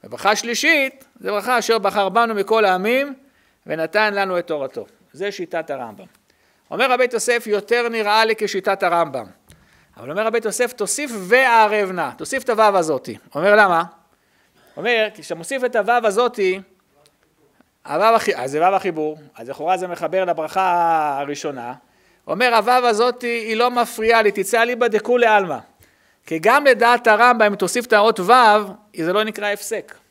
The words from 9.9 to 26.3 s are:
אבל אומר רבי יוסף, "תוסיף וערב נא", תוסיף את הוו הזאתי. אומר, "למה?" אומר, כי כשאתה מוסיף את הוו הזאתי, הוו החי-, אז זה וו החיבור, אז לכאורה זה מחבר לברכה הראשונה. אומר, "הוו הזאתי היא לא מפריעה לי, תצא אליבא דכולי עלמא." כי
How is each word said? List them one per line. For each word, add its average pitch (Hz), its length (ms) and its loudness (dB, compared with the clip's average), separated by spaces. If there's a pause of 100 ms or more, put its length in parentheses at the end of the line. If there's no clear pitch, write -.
אבל 131 140 -16
אומר 208 160 -4
רבי 226 180 -2
יוסף, 233 280 -4
"תוסיף 247 420 -6
וערב 214 760 2
נא", 165 280 -4
תוסיף 254 260 -6
את 254 60 -2
הוו 214 260 4
הזאתי. 147 400 -2 (180)
אומר, 196 220 4
"למה?" 180 280 4 (920)
אומר, 214 380 0
כי - 80 -20
כשאתה 170 120 -8
מוסיף 247 300 -6
את 240 120 -2
הוו 226 300 2
הזאתי, 202 540 0 (1300)
הוו 151 160 -2
החי-, 220 340 2
אז 135 140 -6
זה 147 100 -2
וו 190 140 4
החיבור, 156 440 -4 (180)
אז 117 120 -16
לכאורה 147 280 -2
זה 180 120 -6
מחבר 175 360 -4
לברכה 170 960 0
הראשונה. 139 540 -8 (520)
אומר, 233 280 0
"הוו 220 160 2
הזאתי 247 560 0
היא 226 300 -4
לא 240 140 2
מפריעה 226 520 0
לי, 208 80 2
תצא 202 320 -2
אליבא 240 260 0
דכולי 226 380 2
עלמא." 190 320 2 (680)
כי 160 120 -6